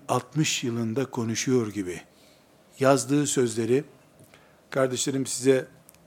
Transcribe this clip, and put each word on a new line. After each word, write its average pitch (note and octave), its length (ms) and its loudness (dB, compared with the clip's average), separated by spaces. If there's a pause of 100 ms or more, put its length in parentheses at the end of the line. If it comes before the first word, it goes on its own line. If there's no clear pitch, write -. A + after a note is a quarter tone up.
altmış C#3+ 540 0
yılında A#2 420 -2
konuşuyor A#2 640 0
gibi F#2 340 -6 (760)
yazdığı C3+ 480 2
sözleri, A#2+ 560 0 (840)
kardeşlerim, C3+ 560 -2
size C3 420 2 (400)